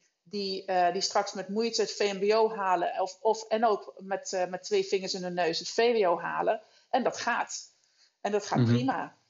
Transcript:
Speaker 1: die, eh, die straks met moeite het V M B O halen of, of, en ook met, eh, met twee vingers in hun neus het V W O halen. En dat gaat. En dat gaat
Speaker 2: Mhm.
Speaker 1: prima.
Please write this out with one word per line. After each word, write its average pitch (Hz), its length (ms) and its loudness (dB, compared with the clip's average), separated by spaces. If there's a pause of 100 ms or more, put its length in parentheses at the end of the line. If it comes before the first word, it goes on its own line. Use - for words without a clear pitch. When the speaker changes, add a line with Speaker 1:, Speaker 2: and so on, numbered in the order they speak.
(220)
Speaker 1:
die, 196 420 -6
eh, 180 280 2
die 190 100 -2
straks 202 300 -2
met 185 160 -8
moeite 226 320 0
het 196 120 0
V 202 200 0
M 196 160 0
B 208 40 4
O 220 220 4
halen 185 460 0
of, 185 200 -4
of, 214 220 0
en 220 240 0
ook 202 320 0
met, 190 340 -6
eh, 185 140 0
met 180 160 -8
twee 196 220 0
vingers 190 300 -2
in 185 80 -6
hun 180 120 -6
neus 170 240 0
het 180 100 -6
V 233 320 2
W 185 80 4
O 170 100 2
halen. 170 440 -2 (280)
En 254 120 2
dat 170 140 0
gaat. - 440 -4 (600)
En 202 120 -2
dat 208 140 0
gaat - 120 0
Speaker 2:
Mhm. 117 140 4
Speaker 1:
prima. 240 440 0 (140)